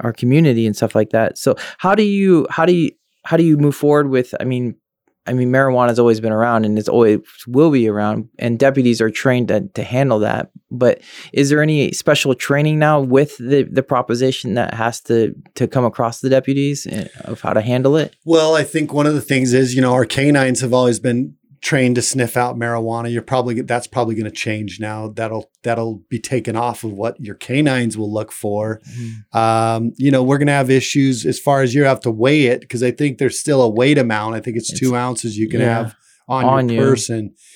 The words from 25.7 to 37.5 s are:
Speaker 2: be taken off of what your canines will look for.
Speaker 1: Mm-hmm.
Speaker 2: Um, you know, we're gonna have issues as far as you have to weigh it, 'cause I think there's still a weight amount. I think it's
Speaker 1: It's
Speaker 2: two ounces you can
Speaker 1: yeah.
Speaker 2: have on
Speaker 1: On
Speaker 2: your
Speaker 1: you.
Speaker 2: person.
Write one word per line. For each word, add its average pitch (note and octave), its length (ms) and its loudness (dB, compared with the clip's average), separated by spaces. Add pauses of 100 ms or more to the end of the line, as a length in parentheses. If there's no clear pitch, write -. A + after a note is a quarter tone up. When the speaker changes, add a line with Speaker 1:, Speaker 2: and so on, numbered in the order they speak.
Speaker 2:
be A#2 120 -6
taken A2+ 340 -4
off A#2 300 -4
of A2 80 -8
what G2+ 260 -6
your G2+ 160 -14
canines B2+ 600 -2
will G#2 160 -6
look G#2+ 180 -6
for. G#2+ 580 -6
Speaker 1:
Mm-hmm. A2+ 480 -12
Speaker 2:
Um, A2+ 600 0
you C#3 160 2
know, C3 100 2
we're C3+ 160 2
gonna D3 140 2
have C3+ 180 2
issues C3 560 0
as B2+ 140 -2
far C#3 220 0
as B2 120 0
you D3 80 4
have C3+ 180 2
to B2 100 -2
weigh B2+ 320 2
it, B2 260 0
'cause B2 160 -4
I B2 80 2
think C#3+ 260 -4
there's C3 220 -2
still C#3 220 2
a A#2 60 4
weight B2 300 2
amount. A2+ 380 -2
I G#2+ 40 -8
think A2+ 180 -6
it's A2 120 -6
Speaker 1:
It's - 80 -8
Speaker 2:
two B2+ 160 0
ounces A#2+ 440 -4
you A2 100 -2
can A#2+ 120 -2
Speaker 1:
yeah. A#2+ 140 2
Speaker 2:
have A2+ 220 -6 (320)
on B2+ 160 -2
Speaker 1:
On C3 240 2
Speaker 2:
your A#2 160 0
Speaker 1:
you. C3+ 60 4
Speaker 2:
person. A2+ 440 -4 (220)